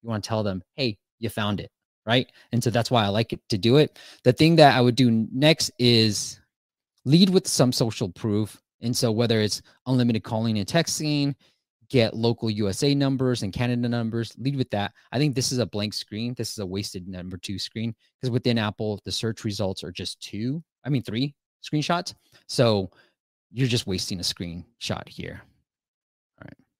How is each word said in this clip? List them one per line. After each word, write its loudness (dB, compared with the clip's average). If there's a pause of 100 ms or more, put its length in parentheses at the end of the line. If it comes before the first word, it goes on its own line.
You -12
wanna -2
tell -4
them, -4 (140)
"Hey, -2 (220)
you -6
found -4
it," -14 (340)
right? 0 (200)
And 0
so 2
that's 0
why 4
I 0
like 0
it -10
to -2
do 4
it. 4 (260)
The 6
thing 6
that 10
I 4
would 4
do 4
next 2
is 2 (640)
lead 6
with 2
some 2
social -2
proof. -2 (200)
And -4
so 0
whether 2
it's -2 (240)
unlimited 2
calling -2
and -4
texting, -2 (540)
get 2
local -2
U -2
S -4
A 2
numbers 0
and -6
Canada -2
numbers, -4
lead -4
with -4
that. -4 (180)
I -2
think 0
this -2
is -2
a 0
blank -6
screen. -8
This -8
is -12
a -6
wasted -8
number -12
two -8
screen -8 (260)
'cause -4
within 0
Apple, -4
the -8
search -6
results -4
are -10
just -12
two, -8 (180)
I -10
mean, 0
three -6 (260)
screenshots. -4 (340)
So 2 (600)
you're 0
just 0
wasting -4
a -8
screenshot -8
here. -14 (1000)
All -20
right. -20 (140)